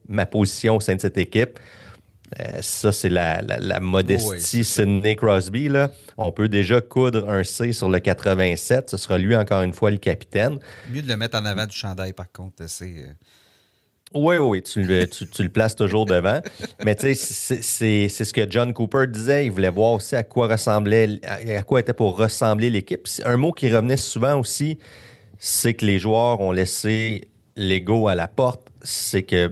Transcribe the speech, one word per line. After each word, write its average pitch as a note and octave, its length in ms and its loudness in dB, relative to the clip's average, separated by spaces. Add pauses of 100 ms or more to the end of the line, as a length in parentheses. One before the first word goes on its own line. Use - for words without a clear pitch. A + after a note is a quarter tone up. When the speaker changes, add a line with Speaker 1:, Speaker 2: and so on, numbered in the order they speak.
Speaker 1:
ma G2 160 0
position A2 500 2
au A2 60 2
sein G2 140 0
de F#2+ 60 -4
cette F#2+ 160 -2
équipe. » G2 420 0 (840)
Euh, - 180 -10
ça, - 320 0
c'est - 160 -2
la, F2 340 0
la, - 160 -4
la F#2 220 -4
modestie F#2+ 500 0
Speaker 2:
Oui, F#2 120 -8
c'est A#2+ 220 0
ça. G#2+ 200 0
Speaker 1:
Sidney G2+ 320 2
Crosby, G#2 540 0
là. C#3 220 2 (260)
On E2+ 160 -4
peut G#2+ 160 0
déjà G2+ 320 4
coudre A2+ 480 0
un G2 160 2
C A#2 260 -4
sur G2+ 160 -2
le F#2 120 4
quatre-vingt-sept. F#2+ 880 0
Ce G2+ 80 -6
sera G2 200 -2
lui, F#2+ 160 2
encore G2+ 280 2
une F2+ 100 0
fois, G#2 200 2
le G#2 60 -2
capitaine. G#2+ 600 -2 (300)
Speaker 2:
Mieux C3 120 -6
de C#3+ 60 -8
le A#2 80 -2
mettre A2+ 240 -4
en G#2 60 -4
avant G#2 200 -2
du G2+ 80 -14
chandail, F#2+ 380 -8
par F2+ 180 -14
contre. F2+ 380 -16
C'est, - 160 -12 (140)
euh C#2+ 160 -16 (1000)
Speaker 1:
Oui, D#3 220 2
oui, D3+ 100 2
oui, G2+ 160 2
tu - 220 -4
le, F#2 240 4
tu, - 180 -12
tu - 160 -8
le F#2 60 0
places A2 300 0
toujours G#2+ 280 2
devant. G2 360 2 (200)
Speaker 2:
<laughs> - 220 -12
Speaker 1:
Mais G#2+ 140 2
tu - 60 -6
sais, C3+ 120 2
c'est, - 480 -6
c'est, G#2 460 0
c'est G#2+ 160 -4
ce - 80 -10
que G#2+ 180 2
John A#2+ 220 0
Cooper C3 340 0
disait. B2+ 380 0
Il A2 80 -2
voulait F#2 160 2
voir A2 240 2
aussi A2 240 -2
à A#2 60 0
quoi A#2 240 0
ressemblait, G#2+ 760 2
à, G#2 340 -4
à G2 40 -4
quoi C3 160 2
était A#2+ 140 0
pour G2 240 0
ressembler A2 520 2
l'équipe. A2 380 -4 (160)
Un B2 140 2
mot D#3 160 2
qui A#2 200 0
revenait A#2 220 4
souvent C3+ 420 0
aussi, D3 420 -4 (600)
c'est - 360 -2
que - 100 -2
les G2 120 4
joueurs A2 440 2
ont F#2+ 100 0
laissé G#2+ 800 -2 (260)
l'ego G2 540 2
à F#2 60 2
la E2+ 120 -2
porte. B2+ 400 -2 (140)
C'est - 420 -4
que F2 280 2